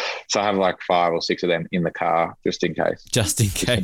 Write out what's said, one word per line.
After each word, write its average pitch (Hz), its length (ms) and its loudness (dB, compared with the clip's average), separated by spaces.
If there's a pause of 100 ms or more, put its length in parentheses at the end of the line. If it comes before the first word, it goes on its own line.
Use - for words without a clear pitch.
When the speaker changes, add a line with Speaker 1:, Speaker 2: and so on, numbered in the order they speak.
(280)
Speaker 1:
So 110 120 0
I 101 40 0
have, 104 120 2
like, 92 260 0
five 87 300 2
or 82 80 0
six 95 220 -4
of 87 60 0
them 85 240 0
in 90 100 0
the 82 80 0
car 82 540 0
just - 200 -2
in 82 100 -2
case. 82 360 -2
Speaker 2:
Just - 300 0
in 104 80 4
Speaker 1:
Just - 200 -4
in 123 160 2